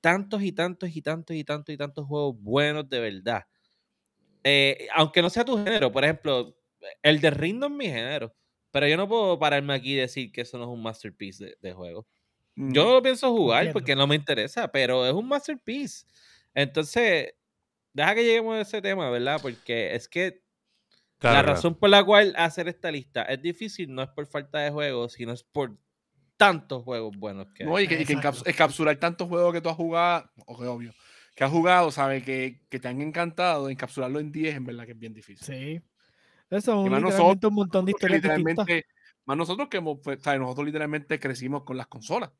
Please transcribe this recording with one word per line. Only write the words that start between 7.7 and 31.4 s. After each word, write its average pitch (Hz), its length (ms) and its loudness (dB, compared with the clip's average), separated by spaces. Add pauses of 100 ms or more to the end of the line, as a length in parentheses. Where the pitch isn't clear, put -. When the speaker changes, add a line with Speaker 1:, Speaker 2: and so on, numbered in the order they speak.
Speaker 1:
mi 285 140 -8
género, 127 480 -6 (380)
pero 143 160 2
yo 151 100 4
no 196 100 -2
puedo 202 320 2
pararme 143 340 2
aquí 135 200 -2
y - 40 0
decir 127 340 -4
que 120 100 -8
eso 120 160 -10
no 120 80 -8
es 120 40 -12
un 117 140 -10
masterpiece 101 600 -12
de, - 160 -20
de 92 120 -12
juego. 90 340 -14 (480)
Speaker 2:
Mm. 135 180 -6
Speaker 1:
Yo 147 120 6
no 240 80 6
lo 254 80 8
pienso 254 300 0
jugar 143 320 4
Speaker 3:
Entiendo. 165 160 -2
Speaker 1:
porque 135 160 0
no 135 120 4
me 147 80 4
interesa, 147 560 -2
pero 127 360 2
es 131 60 2
un 214 140 -2
masterpiece. 277 800 -6 (480)
Entonces, 156 800 0 (600)
deja 156 220 2
que 233 80 2
lleguemos 226 320 2
a 220 60 -2
ese 208 200 -4
tema, 190 280 0
¿verdad? 127 320 0
Porque 117 540 -4
es 117 120 -6
que 180 360 -4 (760)
Speaker 4:
Claro, 117 200 6
Speaker 1:
la 139 60 6
Speaker 4:
claro. 147 120 4
Speaker 1:
razón 170 200 0
por 208 140 4
la 202 140 8
cual 202 340 6
hacer 165 300 0
esta 170 240 -6
lista 127 320 -6
es 131 180 -4
difícil 170 540 -8
no 131 80 -6
es 139 60 -8
por 147 180 -10
falta 147 320 -8
de 147 100 -2
juegos, 139 440 -4
sino 120 180 -10
es 120 120 -12
por 131 320 -6 (600)
tantos 156 480 2
juegos 113 340 -8
buenos 98 380 -10
que - 80 -14
Speaker 2:
No, 165 140 -2
Speaker 1:
hay. 202 80 2
Speaker 2:
y - 20 -6
que, 165 140 2
y 151 40 -2
que 147 80 0
Speaker 3:
Exacto. 143 300 -2
Speaker 2:
encaps-, - 60 -2
encapsular 151 480 2
tantos 175 320 -4
juegos 175 240 2
que 170 80 -4
tú 165 80 -4
has 160 80 -6
jugado, 170 520 0 (160)
o 120 140 -18
que 123 80 -8
obvio, 120 260 -10 (400)
que - 120 0